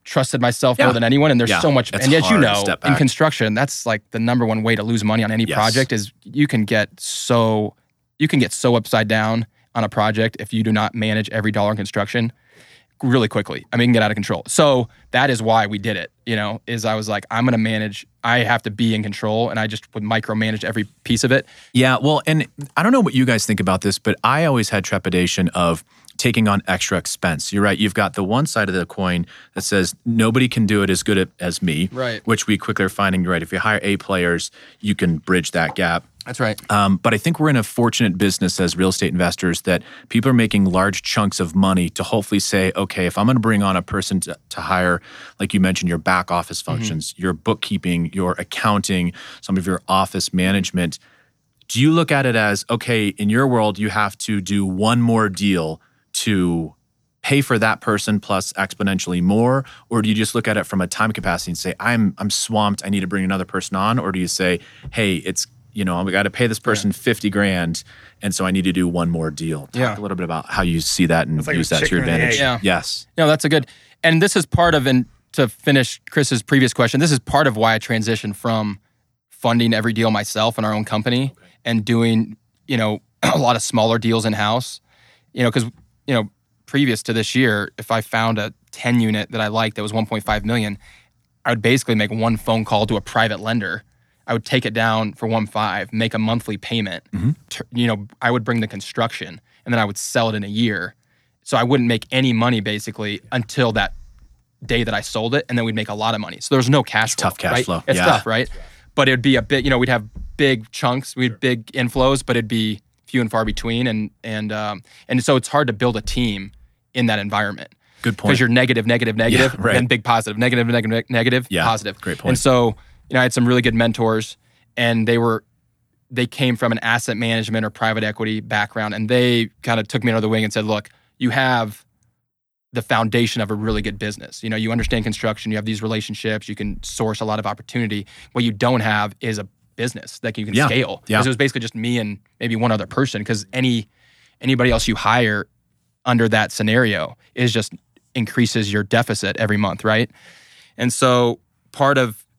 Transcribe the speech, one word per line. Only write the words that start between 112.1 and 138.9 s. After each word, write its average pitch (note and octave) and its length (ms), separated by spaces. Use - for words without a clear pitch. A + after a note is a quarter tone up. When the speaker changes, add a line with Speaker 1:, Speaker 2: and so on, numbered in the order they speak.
Speaker 1:
but A#2 120
it'd A2 100
be A2 320
few C3 160
and A2+ 80
far A2+ 160
between, A#2 420
and, G#2+ 220
and, G#2+ 300
um, G#2+ 280
and B2+ 140
so C#3+ 120
it's B2 140
hard D3 180
to A2+ 60
build A#2 240
a - 40
team G#2 500
in B2 140
that G#2+ 120
environment. G2+ 500
Speaker 2:
Good A2 140
point. - 160
Speaker 1:
'Cause B2 60
you're B2+ 100
negative, A#2+ 380
negative, A2+ 300
Speaker 2:
Yeah, A2+ 80
Speaker 1:
negative, B2 340
Speaker 2:
right. G#2+ 140
Speaker 1:
then B2 140
big A#2 160
positive, G#2+ 340
negative, A#2+ 300
negative, A#2 220
ne-, B2+ 40
negative, B2 360
Speaker 2:
Yeah, F2 160
Speaker 1:
positive. G#2 340
Speaker 2:
great - 140
Speaker 1:
And - 60
Speaker 2:
point. B2+ 180
Speaker 1:
so, B2 380
you B2+ 60
know, B2+ 40
I B2+ 40
had B2+ 100
some B2 120
really B2 160
good A#2 140
mentors, A2+ 640
and A#2 300
they A#2 100
were, A2+ 260
they B2 160
came B2 300
from A#2 160
an A2+ 80
asset A#2 380
management A2+ 480
or B2+ 40
private A2 360
equity A2 340
background, G#2+ 540
and G#2+ 160
they B2 400
kinda A2+ 220
took A2 220
me A#2 60
under A2+ 100
the G#2+ 80
wing A2 160
and G#2 80
said, G#2+ 120
Look, G#2+ 240
you B2+ 120
have B2 520
the A#2+ 80
foundation A#2 600
of G2+ 100
a - 20
really G#2+ 300
good G2+ 160
business. - 440
You A2+ 60
know, A2 80
you A2 140
understand A#2 320
construction, G#2+ 480
you G#2+ 80
have G#2 60
these G#2+ 180
relationships, G#2+ 640
you G#2 60
can G#2 260
source A2 400
a A2+ 40
lot A2 120
of G#2 80
opportunity. G#2 640
What B2 120
you A#2 80
don't A#2+ 280
have G#2+ 420